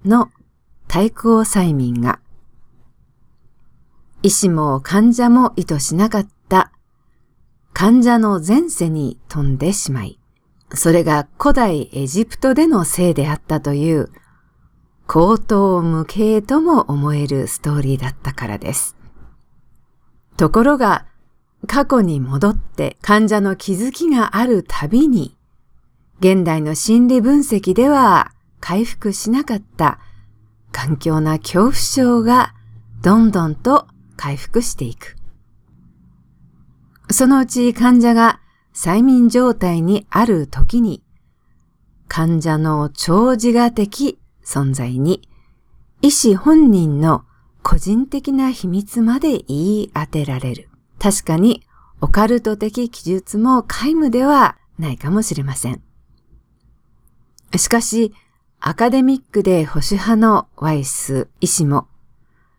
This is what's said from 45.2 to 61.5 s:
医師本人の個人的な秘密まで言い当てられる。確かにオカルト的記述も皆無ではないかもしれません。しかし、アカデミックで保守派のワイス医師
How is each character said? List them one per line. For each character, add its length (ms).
医 100
師 240
本 360
人 300
の 240
個 140
人 300
的 260
な 180
秘 160
密 360
ま 180
で 220
言 140
い 380
当 120
て 180
ら 160
れ 140
る。 140
確 260
か 120
に 260
オ 80
カ 180
ル 140
ト 160
的 340
記 140
述 340
も 240
皆 320
無 160
で 140
は 320
な 120
い 80
か 120
も 120
し 120
れ 100
ま 100
せ 160
ん。 120
し 120
か 120
し、 320
ア 100
カ 160
デ 120
ミ 120
ッ 140
ク 140
で 220
保 160
守 140
派 200
の 320
ワ 180
イ 100
ス 440
医 80
師 180